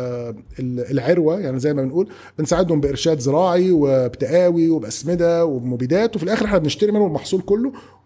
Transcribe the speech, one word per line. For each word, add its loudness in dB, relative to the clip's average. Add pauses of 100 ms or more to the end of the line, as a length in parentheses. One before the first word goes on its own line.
(600)
ال-، -6
العروة، 2
يعني -4
زي 0
ما -2
بنقول -2 (320)
بنساعدهم 0
بإرشاد 0
زراعي 2
وبتقاوي 2
وبأسمدة 0
وبمبيدات، 0
وفي -4
الآخر 0
احنا 2
بنشتري 0
منهم 2
المحصول -4
كله، 0 (320)